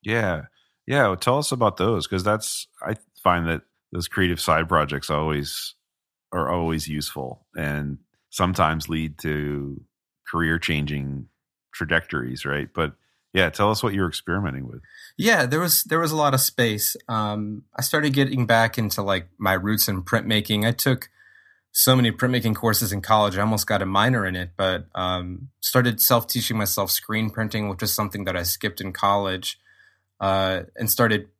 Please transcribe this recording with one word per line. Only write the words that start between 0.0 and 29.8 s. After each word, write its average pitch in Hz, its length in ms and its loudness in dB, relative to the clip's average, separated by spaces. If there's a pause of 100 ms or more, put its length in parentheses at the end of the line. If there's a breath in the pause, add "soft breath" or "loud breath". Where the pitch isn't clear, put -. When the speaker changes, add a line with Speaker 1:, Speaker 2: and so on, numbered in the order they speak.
Speaker 1:
Yeah. 101 400 0 (440)
Yeah. 135 220 4
Well, 92 80 2
tell 123 220 2
us 147 140 -2
about 117 240 2
those, 98 300 2
'cause 92 180 -2
that's, - 420 -2 (160)
I 110 140 -4 (260)
find 87 260 4
that - 140 -2 (300)
those 87 160 -4
creative 90 320 0
side 82 280 2
projects 76 420 0
always 76 640 -2 (580)
are 78 180 -2
always 80 380 -2
useful 73 580 -8 (100)
and 73 420 -4 (320)
sometimes 85 580 0
lead 80 300 -2
to 73 600 -4 (480)
career-changing 73 1000 -2 (440)
trajectories, 78 720 -2
right? 71 300 -4
But 78 200 -2 (380)
yeah, 92 180 4
tell 104 200 2
us 104 120 0
what 104 120 -2
you're 95 140 0
experimenting 80 600 -4
with. 60 120 -16 (360 loud breath)
Speaker 2:
Yeah, 196 300 2
there 139 140 0
was, 175 240 2
there 160 140 0
was 160 140 0
a 156 40 -2
lot 147 180 2
of 127 60 2
space. 113 560 0 (120)
Um, 107 560 -4 (120)
I 135 60 -4
started 151 300 2
getting 135 340 2
back 113 320 4
into, 107 240 -2
like, 95 260 -2 (100)
my 101 160 2
roots 101 340 0
in 95 160 -2
printmaking. 107 600 0
I 117 80 2
took - 360 0 (640 soft breath)
so - 240 4
many 120 160 4
printmaking 117 420 0
courses 107 380 0
in 101 100 -4
college, 104 340 4
I 98 40 0
almost 107 260 0
got 101 160 0
a 92 40 -2
minor 104 380 2
in 92 120 -2
it, 90 200 -6
but, 92 380 0
um, 90 540 -4 (120)
started 123 400 2
self-teaching 120 560 0
myself 101 360 0
screen 110 380 -2
printing, 107 380 -4
which 92 140 -6
is 107 100 -2
something 101 320 -4
that 90 120 -4
I 87 80 -4
skipped 104 360 -4
in 95 120 -8
college, - 680 0 (640 soft breath)